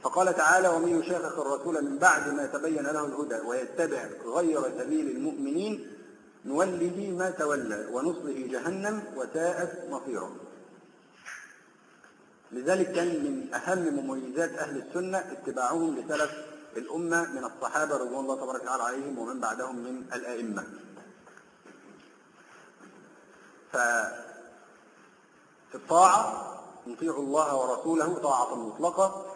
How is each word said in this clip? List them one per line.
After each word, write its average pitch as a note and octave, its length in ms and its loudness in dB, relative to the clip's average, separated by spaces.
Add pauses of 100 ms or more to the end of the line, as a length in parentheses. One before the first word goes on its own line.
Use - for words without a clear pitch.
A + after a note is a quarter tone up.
فقال F3+ 320 4
تعالى: F3+ 340 8
"ومن E3+ 300 4
يشاقق E3 400 -2
الرسول C#3+ 460 0
من C#3 120 -2
بعد D3+ 360 6
ما C#3+ 120 -2
تبين D3 380 -2
له D3 220 0
الهدى C3 420 -4
ويتبع B2+ 600 -2 (180)
غير D#3 360 2 (180)
سبيل C#3+ 300 0
المؤمنين D3 880 -4 (480)
نوله F3+ 720 0
ما F#3 120 0
تولى B2+ 640 -2
ونصله C3+ 600 -2
جهنم F#3+ 520 -2 (120)
وساءت E3 760 -2
مصيرا". B2+ 420 -4 (2250)
لذلك D#3+ 400 2
كان E3+ 160 2
من C#3+ 460 -2
أهم D#3 520 0
مميزات C3+ 460 -2
أهل D3+ 360 -4
السنة F#3 300 -2
اتباعهم C3+ 760 0
لسلف D3+ 360 0 (460)
الأمة E3 540 -2
من C3 140 -6
الصحابة D3 520 0
رضوان B2+ 220 -2
الله C3+ 160 -2
تبارك C3 260 -4
وتعالى B2 220 -2
عليهم C3 360 -4
ومن A#2+ 200 -6
بعدهم A#2+ 360 -4
من B2 280 -8 (100)
الأئمة. A#2 500 -6 (3000)
ففي A#2 440 2 (1600)
الطاعة F3+ 800 6 (340)
نطيع D3 280 -2
الله C#3+ 400 2
ورسوله D3+ 580 2
طاعة C3+ 420 2
مطلقة E3+ 680 0 (100)